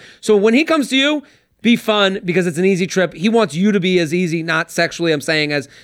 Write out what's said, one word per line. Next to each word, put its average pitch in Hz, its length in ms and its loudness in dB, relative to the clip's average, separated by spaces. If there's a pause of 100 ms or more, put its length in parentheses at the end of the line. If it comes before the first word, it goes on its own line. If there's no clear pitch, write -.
(220)
So 214 160 4
when 220 160 4
he 277 100 4
comes 302 260 0
to 254 80 0
you, 285 260 0 (400)
be 233 120 4
fun 202 500 0
because 175 220 0
it's 156 100 -6
an 180 80 0
easy 190 220 0
trip. 180 260 -2
He 185 160 -2
wants 214 240 0
you 190 180 0
to 196 80 2
be 180 200 2
as 165 160 -2
easy, 170 260 -2
not 165 300 -4
sexually, 170 400 -2
I'm 147 100 -2
saying, 151 320 -2
as, 143 160 -4 (140)